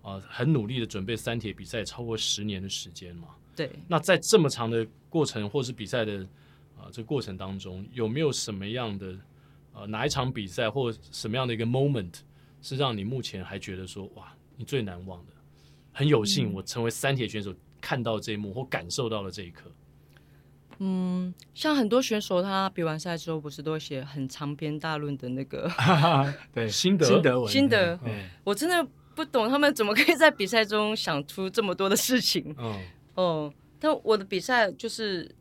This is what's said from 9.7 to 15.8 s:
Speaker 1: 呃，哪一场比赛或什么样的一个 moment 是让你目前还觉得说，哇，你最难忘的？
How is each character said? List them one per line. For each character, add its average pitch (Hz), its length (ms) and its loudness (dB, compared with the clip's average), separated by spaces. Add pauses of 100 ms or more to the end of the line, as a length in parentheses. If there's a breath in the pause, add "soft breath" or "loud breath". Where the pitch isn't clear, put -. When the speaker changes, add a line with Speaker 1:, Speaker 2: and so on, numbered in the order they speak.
Speaker 1:
呃， 104 140 -14
哪 107 200 -2
一 - 20 0
场 131 220 0
比 113 160 -6
赛 110 240 0
或 120 240 -2 (160)
什 - 200 -8
么 117 60 -2
样 131 100 0
的 120 60 -2
一 110 40 -2
个 113 80 -2
moment 123 560 0 (420 soft breath)
是 135 140 -8
让 131 200 0
你 98 80 -4
目 123 160 -4
前 95 240 -10
还 98 140 -10
觉 92 180 -10
得 92 100 -10
说， 95 280 -12
哇， - 200 -20 (220)
你 120 80 -12
最 131 180 -2
难 92 240 -8
忘 90 200 -12
的？ - 60 -20 (600 soft breath)